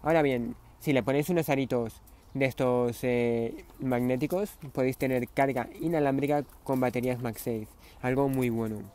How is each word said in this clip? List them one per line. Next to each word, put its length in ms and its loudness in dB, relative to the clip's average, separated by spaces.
Ahora 200 4
bien, 340 0
si 140 0
le 100 4
ponéis 260 2
unos 200 0
aritos 520 0
de 120 2
estos, 580 0
eh, 640 0
magnéticos, 800 -2
podéis 240 0
tener 300 0
carga 420 0
inalámbrica 640 0
con 160 0
baterías 420 0
MagSafe, 460 -6
algo 280 2
muy 200 2
bueno. 280 -2